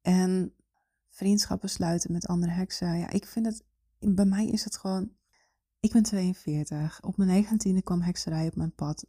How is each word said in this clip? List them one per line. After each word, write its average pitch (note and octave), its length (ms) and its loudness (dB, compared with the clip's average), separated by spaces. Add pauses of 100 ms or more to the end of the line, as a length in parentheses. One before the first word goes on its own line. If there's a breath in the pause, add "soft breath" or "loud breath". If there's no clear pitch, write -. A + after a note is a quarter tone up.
En F#3 540 2 (540)
vriendschappen G3 640 0
sluiten E3+ 420 -2
met E3+ 140 -4
andere F3 260 0
heksen. F3 460 -4
Ja, F3 120 -6
ik - 160 -4
vind A3+ 200 -4
het, A3 180 -6 (340)
bij G3+ 260 2
mij G3 220 2
is - 180 0
het - 120 -10
gewoon, F#3+ 340 -4 (720)
ik G#3+ 120 2
ben A3+ 100 6
tweeënveertig. D#3 1000 -2
Op F#3+ 140 -6
mijn F#3+ 140 4
negentiende G3 520 4
kwam F3 180 0
hekserij D#3+ 460 -2
op E3 100 -4
mijn D#3+ 180 -4
pad. D3+ 340 -6